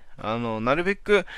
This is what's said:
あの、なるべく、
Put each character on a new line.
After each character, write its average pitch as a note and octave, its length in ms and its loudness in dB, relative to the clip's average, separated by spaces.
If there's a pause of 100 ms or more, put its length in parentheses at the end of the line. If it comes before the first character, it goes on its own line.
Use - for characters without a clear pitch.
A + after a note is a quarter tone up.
(160)
あ A2 220 -2
の、 A2+ 220 -2
な B2 160 2
る E3+ 80 0
べ G3 100 0
く、 G3+ 320 4 (120)